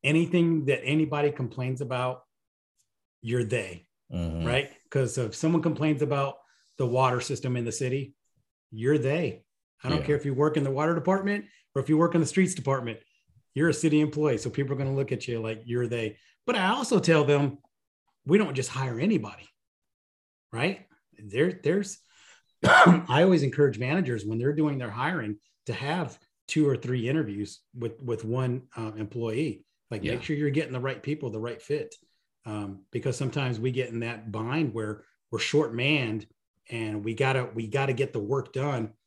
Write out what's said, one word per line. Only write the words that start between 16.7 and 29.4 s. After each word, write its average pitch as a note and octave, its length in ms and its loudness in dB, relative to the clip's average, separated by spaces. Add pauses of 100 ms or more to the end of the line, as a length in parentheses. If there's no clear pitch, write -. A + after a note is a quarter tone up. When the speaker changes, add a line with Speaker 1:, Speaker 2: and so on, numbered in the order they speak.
Speaker 1:
also A#3+ 280 0
tell D#3+ 260 6
them, C#3+ 340 2 (680)
we D3+ 100 6
don't F3+ 180 2
just C3 160 -4
hire C3 280 -4
anybody, C#3+ 500 -2 (1040)
right? D3+ 340 -4 (320)
There, A#2 340 0 (100)
there's, F#3+ 360 0 (340)
<clears throat> - 320 -12
I E3 580 8
always F3+ 220 6
encourage C3 340 2
managers B2+ 460 -2
when A2 140 -2
they're C3 140 0
doing D3 260 0
their B2 120 -6
hiring A#2 480 -4 (280)
to C3+ 60 -6
have C#3+ 460 -4 (300)
two D#3 200 2
or C3 80 2
three A#2+ 320 -4
interviews G#2 520 -4 (180)
with, A#2 240 -8
with A#2 220 -6
one, B2+ 380 -2 (140)
uh, A2+ 200 -8
employee. A2+ 680 -6 (260)